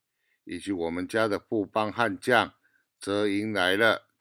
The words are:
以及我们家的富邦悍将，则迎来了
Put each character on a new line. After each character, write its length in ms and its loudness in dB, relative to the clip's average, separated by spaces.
以 160 -12
及 100 -8
我 200 -2
们 160 -4
家 200 0
的 120 -2
富 280 -4
邦 260 -2
悍 260 -2
将， 360 2
则 280 -2
迎 240 -2
来 240 2
了 320 2